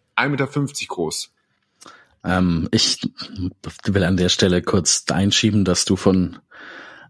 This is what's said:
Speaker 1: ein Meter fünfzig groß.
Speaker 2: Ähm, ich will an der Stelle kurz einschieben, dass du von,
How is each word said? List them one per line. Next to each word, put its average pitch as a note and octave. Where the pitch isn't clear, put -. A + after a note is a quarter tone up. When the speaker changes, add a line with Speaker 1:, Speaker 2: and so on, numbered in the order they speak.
Speaker 1:
ein B2
Meter C3+
fünfzig -
groß. -
Speaker 2:
Ähm, F2+
ich -
will G2
an F#2
der F2+
Stelle F2+
kurz -
einschieben, G2+
dass F2+
du G2
von, F#2